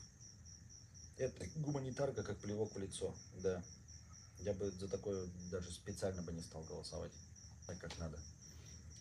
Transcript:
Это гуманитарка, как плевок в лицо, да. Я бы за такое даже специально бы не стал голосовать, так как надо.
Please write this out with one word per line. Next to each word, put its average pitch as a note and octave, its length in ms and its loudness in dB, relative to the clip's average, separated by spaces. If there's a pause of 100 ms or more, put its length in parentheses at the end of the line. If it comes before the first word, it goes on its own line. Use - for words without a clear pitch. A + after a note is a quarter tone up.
(1160)
Это B2+ 280 -2 (120)
гуманитарка, C3+ 640 6
как G#2 160 2
плевок G#2 340 6
в G2+ 60 0
лицо, F#2 340 4 (300)
да. F#2 180 8 (800)
Я G2 140 2
бы G2 180 2
за F#2 160 -2
такое F#2+ 420 0 (220)
даже F2 220 0
специально F#2+ 480 -2
бы E2+ 100 -2
не E2 100 -2
стал D#2+ 220 -6
голосовать, E2 480 -6 (560)
так F2 120 -4
как E2 180 -6
надо. D#2 200 -2 (840)